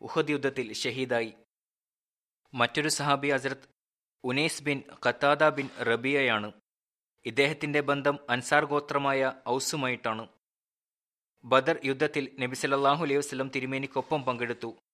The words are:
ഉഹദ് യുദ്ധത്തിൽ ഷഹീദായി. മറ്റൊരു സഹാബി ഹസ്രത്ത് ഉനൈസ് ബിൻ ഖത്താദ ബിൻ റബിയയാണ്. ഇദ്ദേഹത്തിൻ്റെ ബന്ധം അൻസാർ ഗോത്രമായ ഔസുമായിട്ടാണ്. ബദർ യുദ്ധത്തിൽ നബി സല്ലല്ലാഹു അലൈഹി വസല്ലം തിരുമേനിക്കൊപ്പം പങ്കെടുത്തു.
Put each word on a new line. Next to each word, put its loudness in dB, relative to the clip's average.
ഉഹദ് -2
യുദ്ധത്തിൽ -2
ഷഹീദായി. -2
മറ്റൊരു 2
സഹാബി 0
ഹസ്രത്ത് -4
ഉനൈസ് -2
ബിൻ -2
ഖത്താദ 4
ബിൻ -2
റബിയയാണ്. 0
ഇദ്ദേഹത്തിൻ്റെ 2
ബന്ധം 0
അൻസാർ 4
ഗോത്രമായ 0
ഔസുമായിട്ടാണ്. -2
ബദർ 4
യുദ്ധത്തിൽ 0
നബി -2
സല്ലല്ലാഹു 2
അലൈഹി 0
വസല്ലം -6
തിരുമേനിക്കൊപ്പം -4
പങ്കെടുത്തു. -4